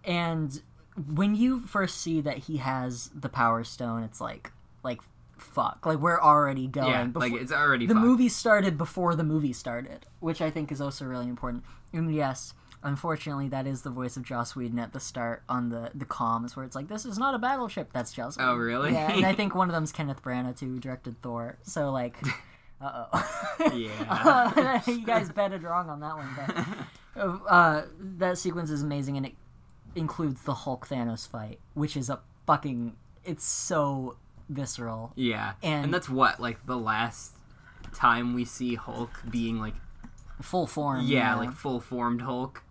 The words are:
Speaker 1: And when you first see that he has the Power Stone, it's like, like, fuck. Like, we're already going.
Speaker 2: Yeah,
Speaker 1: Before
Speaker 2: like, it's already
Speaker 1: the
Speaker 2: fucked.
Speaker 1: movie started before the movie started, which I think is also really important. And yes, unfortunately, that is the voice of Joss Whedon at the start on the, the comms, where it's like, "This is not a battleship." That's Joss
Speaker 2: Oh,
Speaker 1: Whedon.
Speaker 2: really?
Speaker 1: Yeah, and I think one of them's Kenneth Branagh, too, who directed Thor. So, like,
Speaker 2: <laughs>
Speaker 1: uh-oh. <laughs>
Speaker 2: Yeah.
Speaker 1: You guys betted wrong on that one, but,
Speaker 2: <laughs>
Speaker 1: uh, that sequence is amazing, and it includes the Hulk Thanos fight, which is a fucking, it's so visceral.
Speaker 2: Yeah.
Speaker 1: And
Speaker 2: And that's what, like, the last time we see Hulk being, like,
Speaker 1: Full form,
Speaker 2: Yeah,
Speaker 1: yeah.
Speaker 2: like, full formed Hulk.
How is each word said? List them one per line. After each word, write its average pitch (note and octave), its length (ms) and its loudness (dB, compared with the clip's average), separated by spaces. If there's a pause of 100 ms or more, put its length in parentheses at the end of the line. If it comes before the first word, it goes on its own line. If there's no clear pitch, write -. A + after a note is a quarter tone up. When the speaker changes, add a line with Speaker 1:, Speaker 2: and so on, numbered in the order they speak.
Speaker 1:
And E3 580 -2 (500)
when G3+ 220 4
you B3 260 4
first G3 400 -2
see D#3+ 200 0
that C3+ 180 -2
he D3+ 200 -4
has B2+ 560 -4
the C#3 140 -8
Power A#2 360 2
Stone, A#2 400 -4
it's - 180 -10
like, - 300 -10 (320)
like, B2 160 -4 (360)
fuck. - 480 -2
Like, D#3+ 140 4
we're E3 220 4
already C#3+ 480 6
going. C3 200 2
Speaker 2:
Yeah, B2 160 4
Speaker 1:
Before B2 240 0
Speaker 2:
like, A#2 140 -2
it's B2+ 100 -6
already C#3 340 6
Speaker 1:
the G#3+ 80 6
Speaker 2:
fucked. A3 120 8
Speaker 1:
movie B3 240 8
started G3 480 4
before E3+ 380 2
the D#3+ 80 2
movie D3+ 280 2
started, B2+ 540 -8 (140)
which E3 200 -2
I D#3 100 0
think D3+ 220 -4
is C#3 80 -6
also C#3 240 -4
really B2 240 -4
important. B2 360 -6 (280)
And D#3+ 220 0
yes, C3+ 400 -2 (280)
unfortunately, C#3+ 680 -4
that C3+ 180 -4
is C3+ 160 -4
the C3+ 80 -8
voice B2 260 -6
of B2+ 60 -8
Joss B2 340 -6
Whedon A#2+ 220 -4
at A#2 160 -6
the B2+ 60 -8
start A#2 460 -6
on B2 220 -2
the, A#2 260 -6
the C3+ 120 -8
comms, A#2 500 -2
where C3 80 -8
it's B2 120 -14
like, C#3+ 120 -8
"This G#3+ 160 -8
is G#3+ 140 -6
not C4+ 160 2
a A#3+ 40 -2
battleship." B3 540 -2
That's A#2+ 200 -4
Joss B2+ 280 -8
Speaker 2:
Oh, B2+ 120 4
Speaker 1:
Whedon. A#2+ 80 2
Speaker 2:
really? B2 320 2
Speaker 1:
Yeah, - 200 2
and F#3 140 4
I F#3+ 80 4
think G3+ 200 0
one F#3 140 4
of E3+ 60 0
them's D#3 180 0
Kenneth C#3 300 -4
Branagh, B2 360 -4
too, C3+ 80 -8
who B2+ 120 -6
directed B2+ 440 -10
Thor. A#2 420 -8
So, C#3+ 260 -2
like, B2 260 -4 (320)
Speaker 2:
<laughs> - 320 -20
Speaker 1:
uh-oh. - 680 -4 (200)
<laughs> - 40 -6
Speaker 2:
Yeah. B3 1120 4
Speaker 1:
You A#3+ 180 -2
guys G#3+ 260 2
betted G3 340 0
wrong E3+ 240 -2
on D3 120 -8
that D#3 160 -6
one, C#3 120 -8 (880)
but, - 40 -8
Speaker 2:
<laughs> F#3+ 300 -2
Speaker 1:
uh, E3 320 8 (360)
that F3+ 200 2
sequence E3 320 -2
is C#3+ 120 -2
amazing, C#3 340 -2
and C3+ 100 -2
it - 80 -12 (640)
includes D#3 460 -2
the C#3 120 -2
Hulk - 340 -6
Thanos A#2 400 -4
fight, A2 320 -12 (140)
which D3 220 -2
is B2+ 140 -2
a C3 80 -4 (280)
fucking, B2 500 0 (280)
it's F3 200 -4
so C#3 720 0 (320)
visceral. A#2+ 680 -6
Speaker 2:
Yeah. G#2+ 380 -2 (100)
Speaker 1:
And D3+ 220 0
Speaker 2:
And D#3 100 2
that's F3+ 140 -2
what, C3 320 4
like, A#2 260 -4
the B2+ 100 -2
last A2 560 -2 (600)
time A#2+ 400 4
we B2 100 0
see A#2+ 300 -4
Hulk A#2 560 -8
being, A2+ 300 0
like, G#2+ 140 -4 (680)
Speaker 1:
Full F3+ 240 0
form, C#3 400 0
Speaker 2:
Yeah, C3+ 120 4
Speaker 1:
yeah. A2 180 4
Speaker 2:
like, A#2+ 160 -2
full C3 260 -4
formed A#2+ 440 -2
Hulk. B2+ 480 -6